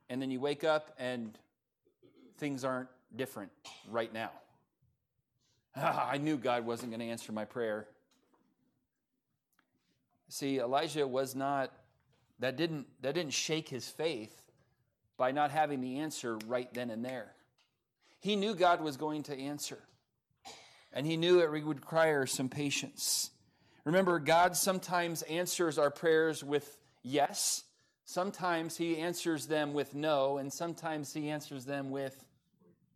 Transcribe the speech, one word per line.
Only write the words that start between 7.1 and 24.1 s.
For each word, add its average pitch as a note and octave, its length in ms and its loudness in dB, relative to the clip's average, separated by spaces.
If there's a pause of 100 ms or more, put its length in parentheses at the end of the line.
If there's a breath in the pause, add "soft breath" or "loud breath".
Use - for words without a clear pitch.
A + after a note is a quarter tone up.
my G#2+ 100 -4
prayer." G#2+ 440 -4 (2500)
See, C#3 300 0
Elijah C#3+ 460 2
was B2+ 300 0
not, C3+ 380 0 (680)
that B2+ 160 0
didn't, D#3 320 -2 (140)
that C#3 120 0
didn't D#3+ 200 -2
shake D#3+ 340 -2
his B2 220 -8
faith C#3 520 -4 (760)
by B2+ 160 2
not D3 180 2
having D3 300 0
the B2+ 180 -4
answer C3 380 -4 (100)
right B2 260 -2
then B2 160 -4
and A2+ 140 -6
there. B2 300 -8 (840 soft breath)
He G3+ 180 0
knew G#3 180 0
God F3 260 6
was D3+ 140 -2
going D3+ 280 -2
to C#3+ 140 -8
answer, C#3+ 420 -8 (1120 loud breath)
and C3 120 -2
he E3 120 2
knew F3 240 8
it D#3 100 4
would D3+ 140 -2
require D3+ 600 4
some C3 220 -2
patience. - 840 -2 (520 soft breath)
Remember, F3+ 340 4